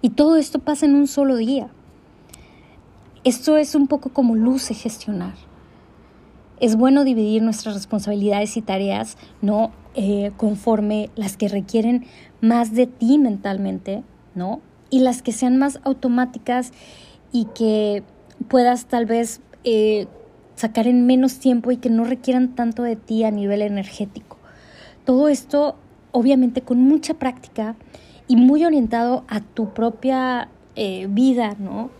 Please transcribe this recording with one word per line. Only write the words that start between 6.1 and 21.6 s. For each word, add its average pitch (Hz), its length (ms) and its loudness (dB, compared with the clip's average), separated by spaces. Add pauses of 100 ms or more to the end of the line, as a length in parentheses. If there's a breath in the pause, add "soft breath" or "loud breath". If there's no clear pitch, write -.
Es 220 160 2
bueno 262 280 4
dividir 220 380 0
nuestras 220 320 -4
responsabilidades 208 800 -4
y 220 60 -4
tareas, 196 560 -4 (240 loud breath)
¿no? 214 300 0 (220)
Eh, 202 420 -2
conforme 214 800 -2
las 196 200 -8
que 208 120 -2
requieren 220 580 -2 (340 loud breath)
más 233 320 2
de 247 140 2
ti 254 320 2
mentalmente, 196 840 -4 (300)
¿no? 190 260 -6 (300)
Y 262 100 2
las 247 220 0
que 233 100 -6
sean 254 260 0
más 277 260 0
automáticas 254 880 -2 (600 loud breath)
y 226 140 0
que 214 580 -2 (440)
puedas 247 380 2
tal 233 200 -2
vez, 226 340 -2 (240)
eh, 214 420 0 (480)
sacar 220 320 -2
en 247 200 4
menos 254 320 4
tiempo 240 340 0